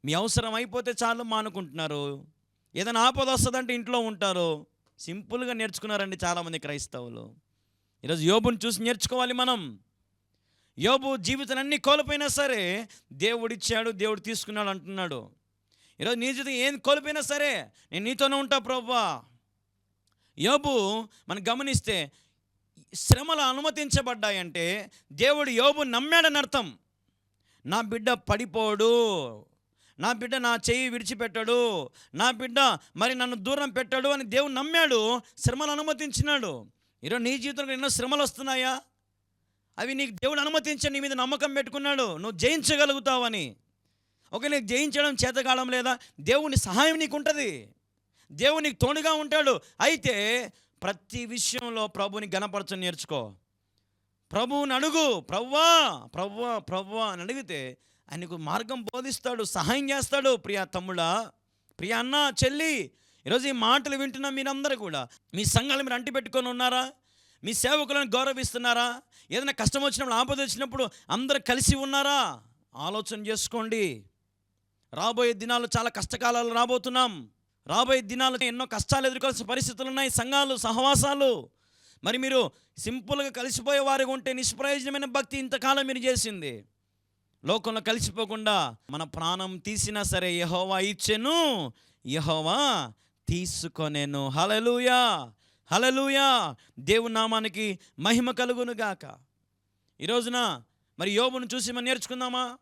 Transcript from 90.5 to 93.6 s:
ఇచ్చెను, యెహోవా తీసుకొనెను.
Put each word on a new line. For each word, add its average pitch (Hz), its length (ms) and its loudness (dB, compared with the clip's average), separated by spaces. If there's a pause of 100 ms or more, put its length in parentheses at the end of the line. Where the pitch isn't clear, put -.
ఇచ్చెను, 214 920 0 (340)
యెహోవా 160 840 0 (360)
తీసుకొనెను. 147 1000 -4